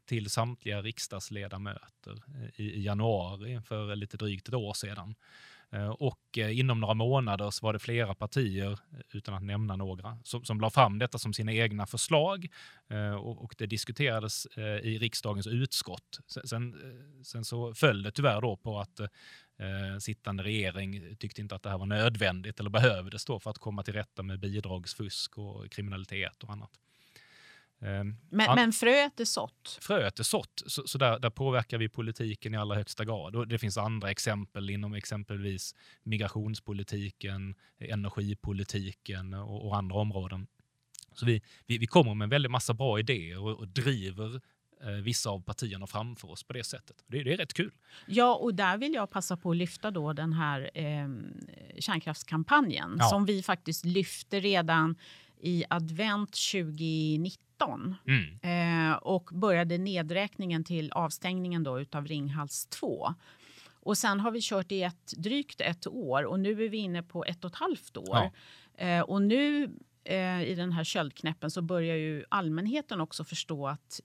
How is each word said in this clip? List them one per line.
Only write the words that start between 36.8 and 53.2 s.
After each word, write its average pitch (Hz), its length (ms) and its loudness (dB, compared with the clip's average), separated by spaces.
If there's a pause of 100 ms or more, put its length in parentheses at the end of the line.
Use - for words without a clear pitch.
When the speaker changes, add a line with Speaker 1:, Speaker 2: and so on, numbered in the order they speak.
Speaker 1:
energipolitiken 101 1600 -4
och, 104 320 -8
och 101 100 0
andra 95 200 -2
områden. 95 500 -2 (640)
Så - 140 -2
vi, 113 160 4 (240)
vi, 117 120 0
vi 113 80 0
kommer 123 280 8
med 107 120 0
en 107 40 0
väldig 135 200 2
massa 120 240 2
bra 113 260 2
idéer 95 380 -2
och, 107 200 -6
och 104 100 -10
driver, 110 720 -2 (420)
eh, 113 80 -8 (120)
vissa 117 280 -2
av 98 120 -4
partierna 98 440 -6
framför 107 440 -8
oss - 140 -14
på - 80 -14
det 123 120 -8
sättet. - 320 -12 (100)
Det, 139 160 -4
det 131 100 2
är 185 40 0
rätt 170 180 -4
kul. 196 180 0 (340)
Speaker 2:
Ja, 240 280 6
och 233 200 2
där 190 240 4
vill 294 160 0
jag 208 160 -2
passa 185 260 -2
på 175 140 0
att 165 60 4
lyfta 180 340 -2
då 156 220 0
den 156 200 0
här, 147 420 0
ehm, 147 520 -4 (520)
kärnkraftskampanjen 156 1200 2
Speaker 1:
Ja. - 60 10
Speaker 2:
som 202 220 8